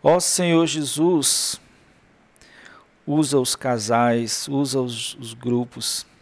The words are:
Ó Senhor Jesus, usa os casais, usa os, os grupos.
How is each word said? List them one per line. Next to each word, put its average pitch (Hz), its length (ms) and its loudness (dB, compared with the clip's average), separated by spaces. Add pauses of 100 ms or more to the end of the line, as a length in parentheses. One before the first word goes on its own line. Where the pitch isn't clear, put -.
Ó 175 100 6
Senhor 170 480 2
Jesus, 151 920 0 (1500)
usa 143 340 2
os 127 160 0
casais, 117 920 0
usa 139 320 0
os, 120 360 -6
os 113 180 -14
grupos. 120 720 -4 (160)